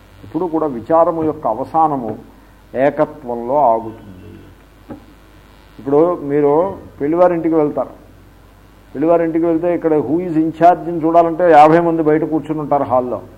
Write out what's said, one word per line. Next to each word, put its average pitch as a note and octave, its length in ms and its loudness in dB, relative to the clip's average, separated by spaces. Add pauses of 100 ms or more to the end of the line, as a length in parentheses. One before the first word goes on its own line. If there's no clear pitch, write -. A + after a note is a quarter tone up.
(240)
ఇప్పుడు E3 200 -6
కూడా D#3+ 220 -6
విచారము D#3+ 580 0
యొక్క D3+ 220 -6
అవసానము B2+ 720 -4 (560)
ఏకత్వంలో B2+ 1000 -2
ఆగుతుంది. G#2+ 680 -10 (1400)
ఇప్పుడు D3 420 0
మీరు D3 580 0 (220)
పెళ్లివారింటికి E3 540 0
వెళ్తారు, C#3+ 360 -2 (1040)
పెళ్లివారింటికి E3 520 0
వెళ్తే E3+ 280 0
ఇక్కడ D#3 200 -2
who C#3 120 0
is D3 120 -2
in F3+ 140 -6
charge-ని D#3+ 720 0
చూడాలంటే E3+ 460 2
యాభై D#3 300 8
మంది E3 220 0
బయట D#3 220 2
కూర్చుని D#3 360 -4
ఉంటారు D3 220 -2
హాల్లో. B2 400 -2 (160)